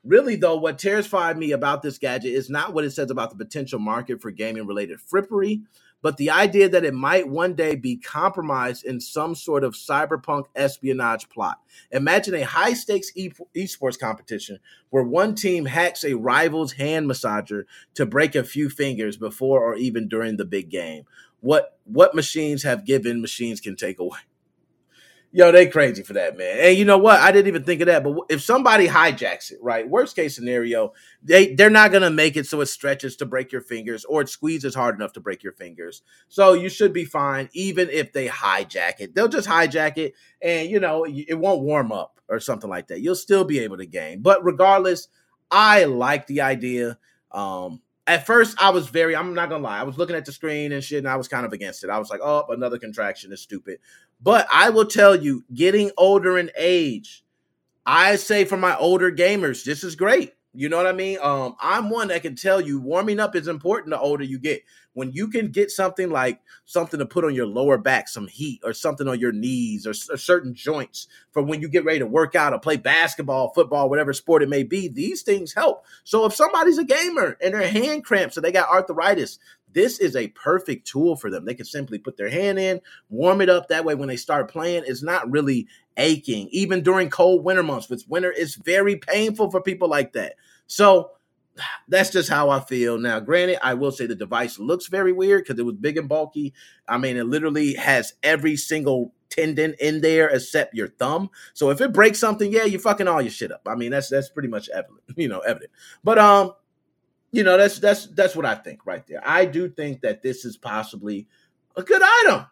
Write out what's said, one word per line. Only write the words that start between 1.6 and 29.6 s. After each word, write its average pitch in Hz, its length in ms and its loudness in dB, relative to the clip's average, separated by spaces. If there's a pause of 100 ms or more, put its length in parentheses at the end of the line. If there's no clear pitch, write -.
this 143 160 -8
gadget 127 340 -6
is 131 180 -4
not 160 240 -6
what 151 100 -2
it 139 80 -6
says 131 200 -6
about 117 180 -6
the 101 60 -20
potential 131 420 -10
market 117 440 -6
for 110 80 -12
gaming-related 101 720 -10
frippery, 202 640 -2 (380)
but 151 160 -4
the 147 140 -2
idea 190 380 4
that 170 160 2
it 139 100 -4
might 143 320 0
one 165 280 -2
day 156 200 -2
be 123 220 -6
compromised 151 880 -4
in 123 160 -8
some 156 340 -8
sort 143 300 -2
of 117 100 -4
cyberpunk 147 720 -4 (100)
espionage 131 760 -4
plot. 101 300 -8 (320)
Imagine 175 460 0
a 139 80 -4
high-stakes 196 720 -2
e-, 185 160 -10 (240)
esports 151 420 -6
competition 107 640 -10 (300)
where 131 120 2
one 180 320 0
team 180 300 -2
hacks 165 400 -2
a 143 100 -2
rival's 143 600 0
hand 147 360 -4
massager 104 540 -6 (300)
to 135 120 -2
break 143 300 0
a 123 80 0
few 147 260 -6
fingers 120 460 -6
before 131 440 -2
or 117 140 -2
even 113 320 -4
during 110 300 -4
the 98 80 -6
big 90 240 -6
game. 80 360 -10 (360)
What, 139 440 0
what 147 300 6
machines 151 480 -4
have 120 240 -4
given, 120 340 -2
machines 113 400 -8
can 98 140 -12
take 95 240 -10
away. 90 220 -8 (1120)
Yo, 175 200 8
they 175 140 12
crazy 123 360 2
for 101 120 -14
that, 90 240 -2
man. 92 220 -6
And 185 180 8
you 208 80 4
know 196 100 8
what? 196 240 8
I 180 100 8
didn't 196 180 6
even 165 160 -4
think 165 180 0
of 175 60 6
that. 156 140 6
But 143 80 -2
w-, 151 200 -6
if 156 100 0
somebody 226 480 4
hijacks 135 640 2
it, - 80 -20